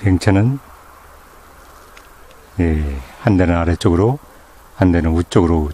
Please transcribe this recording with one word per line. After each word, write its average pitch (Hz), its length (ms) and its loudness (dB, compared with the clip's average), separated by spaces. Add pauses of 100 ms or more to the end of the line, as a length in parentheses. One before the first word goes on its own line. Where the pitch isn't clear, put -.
비행체는, 101 580 0 (2000)
예, 76 380 -2 (220)
한 101 160 0
대는 87 200 2
아래쪽으로, 87 640 0 (580)
한 92 160 2
대는 82 180 0
우쪽으로 85 640 0